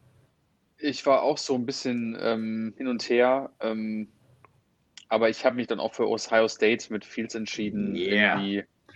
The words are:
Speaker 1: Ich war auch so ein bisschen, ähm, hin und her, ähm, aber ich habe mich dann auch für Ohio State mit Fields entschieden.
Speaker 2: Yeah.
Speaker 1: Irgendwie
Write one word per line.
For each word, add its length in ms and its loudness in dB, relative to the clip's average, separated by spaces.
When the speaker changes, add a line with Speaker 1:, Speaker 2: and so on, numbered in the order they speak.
Speaker 1:
Ich 280 -4
war 180 6
auch 140 2
so 180 -2
ein 100 -2
bisschen, 560 -4
ähm, 560 -2
hin 100 -6
und 220 -4
her, 420 4
ähm, 480 -4
aber 220 2
ich 160 -2
habe 100 2
mich 120 -4
dann 120 -2
auch 140 -4
für 160 0
Ohio 380 2
State 440 0
mit 140 -8
Fields 300 -8
entschieden. 600 -4
Speaker 2:
Yeah. 380 2
Speaker 1:
Irgendwie 300 -2